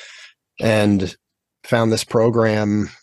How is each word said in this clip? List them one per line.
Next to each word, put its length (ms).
and 560
found 280
this 120
program 840